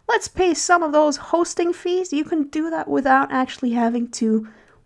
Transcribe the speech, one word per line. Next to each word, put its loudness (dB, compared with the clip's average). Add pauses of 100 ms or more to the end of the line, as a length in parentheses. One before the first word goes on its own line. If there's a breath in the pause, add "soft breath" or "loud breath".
let's 0
pay 0
some 2
of 0
those 4
hosting -2
fees," -4
you -2
can -2
do -4
that -4
without 2
actually -2
having 0
to 0 (380 loud breath)